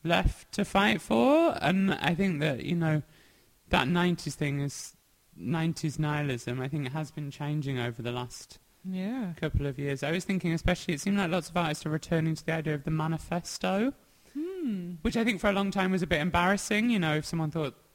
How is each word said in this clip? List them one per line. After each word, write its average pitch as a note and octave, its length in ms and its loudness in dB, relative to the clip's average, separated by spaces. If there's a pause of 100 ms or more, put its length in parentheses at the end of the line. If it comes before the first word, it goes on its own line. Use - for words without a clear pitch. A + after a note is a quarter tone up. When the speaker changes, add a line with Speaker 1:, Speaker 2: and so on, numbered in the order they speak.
Speaker 1:
left E3+ 500 2
to G3+ 120 0
fight G3+ 360 4
for. C#4 600 4
And F#3+ 340 4
I E3+ 200 0
think F#3 260 2
that, D3+ 220 0
you F3 120 -2
know, D#3 260 2 (680)
that F3+ 180 4
nineties F3 480 0
thing C#3+ 260 -2
is - 340 -8 (400)
nineties D#3+ 640 -2
nihilism. C#3+ 600 -2
I C3 60 -4
think D3 180 -2
it B2+ 80 -6
has D#3 180 -6
been C#3+ 200 -8
changing C#3+ 480 -2
over A#2+ 220 -4
the A#2+ 100 -4
last - 480 -10 (240)
Speaker 2:
Yeah. F#3 560 -4
Speaker 1:
couple D3 260 0
of C3+ 120 -4
years. C#3 260 -4
I D3 80 -2
was F3+ 140 -2
thinking F3 280 0
especially, F3 400 0
it C#3+ 80 -4
seemed G3 160 2
like F3+ 140 2
lots F3 180 -2
of E3 80 -4
artists D#3+ 280 0
are D#3 40 0
returning D#3+ 460 0
to - 100 -12
the D#3+ 80 0
idea D#3 220 -2
of C#3+ 100 -6
the E3 60 0
manifesto, E3+ 1000 0 (400)
Speaker 2:
Hmm. C#4 580 -4 (100)
Speaker 1:
which A#3+ 160 -2
I A3+ 60 2
think G#3+ 160 0
for G#3 100 2
a G3+ 40 4
long G3 180 0
time F#3 200 2
was F#3 120 2
a E3+ 40 0
bit D3+ 140 2
embarrassing, G3 680 2
you A3 100 2
know, D#3 160 2
if D3+ 100 -2
someone D#3+ 260 -2
thought D3 220 -4 (220)